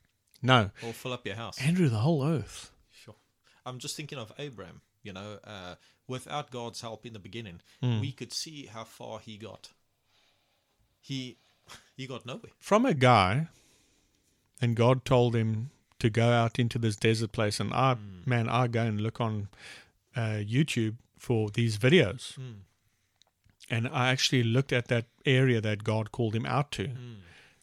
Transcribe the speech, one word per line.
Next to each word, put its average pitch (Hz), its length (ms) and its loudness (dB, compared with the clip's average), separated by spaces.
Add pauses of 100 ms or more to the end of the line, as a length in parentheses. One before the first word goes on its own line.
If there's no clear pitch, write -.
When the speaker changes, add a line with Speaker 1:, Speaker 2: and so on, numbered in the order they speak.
(400)
Speaker 1:
No. 120 300 6 (120)
Speaker 2:
Or 117 120 -10
fill - 180 -10
up 123 140 -10
your 98 100 -6
house. 113 240 -10
Speaker 1:
Andrew, 165 300 2
the 110 160 0
whole 151 180 0
earth. 147 460 -4 (200)
Speaker 2:
Sure. - 260 -20 (500)
I'm 127 120 -10
just 143 180 -10
thinking 151 220 -12
of 110 200 -12
Abraham, 98 420 -14 (220)
you 104 100 -14
know, 101 320 -12
uh, 92 300 -14 (320)
without 143 440 -8
God's 117 300 -10
help 113 240 -12
in 120 80 -16
the 110 60 -16 (100)
beginning, 98 320 -14 (220)
Speaker 1:
Mm. 120 180 2
Speaker 2:
we 107 120 -4
could - 200 -12
see 147 340 -10
how 113 180 -16
far 113 360 -14
he 107 160 -16
got. 101 340 -16 (1300)
He, 131 380 -10 (580)
he 131 100 -12
got 123 200 -12
nowhere. 143 320 -12
Speaker 1:
From 220 280 2
a 262 80 2
guy, 123 540 6 (1120)
and 120 160 2
God 120 280 4
told 123 300 4
him 113 360 -2 (280)
to 120 120 2
go 113 200 4
out 117 280 2
into 120 200 0
this 113 180 0
desert 113 360 2
place, 104 280 0
and 101 140 -4
I, 131 220 2
Speaker 2:
Mm. 101 300 -16
Speaker 1:
man, 120 220 2
I 123 200 2
go 113 160 0
and 107 160 0
look 110 200 -4
on, 107 280 -4 (680)
uh, 110 260 -2 (120)
YouTube 117 420 0 (220)
for 110 320 0
these 113 280 0
videos. 127 600 4
Speaker 2:
Mm. 123 220 -16 (1080)
Speaker 1:
And 117 200 -2
I 127 220 0
actually 131 320 2
looked 117 300 2
at 123 160 0
that 117 180 0 (180)
area 131 360 4
that 107 240 -2
God 110 280 -2
called 113 220 -2
him 117 120 -2
out 135 260 -2
to. 98 160 -4
Speaker 2:
Mm. 123 280 -12 (460)